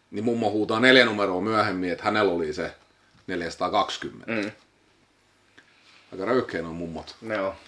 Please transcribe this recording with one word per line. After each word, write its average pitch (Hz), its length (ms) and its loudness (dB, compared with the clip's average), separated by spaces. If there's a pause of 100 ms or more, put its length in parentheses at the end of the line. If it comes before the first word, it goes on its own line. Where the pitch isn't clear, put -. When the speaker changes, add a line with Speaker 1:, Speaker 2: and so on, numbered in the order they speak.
(100)
Speaker 1:
niin 104 140 -6
mummo 117 260 0
huutaa 107 300 0
neljä 131 240 8
numeroa 101 360 0
myöhemmin, 101 520 0
että - 120 -8
hänellä 104 280 2
oli 82 200 -2
se 80 220 -6 (520)
neljäsataakaksikymmentä. 90 1040 -4
Speaker 2:
Mm. 107 180 -4 (1600)
Speaker 1:
Aika 95 120 -8
röyhkeä 113 380 0
nuo 82 100 -8
mummot. 82 480 -10
Speaker 2:
Ne 110 200 -4
on. 95 140 -2 (140)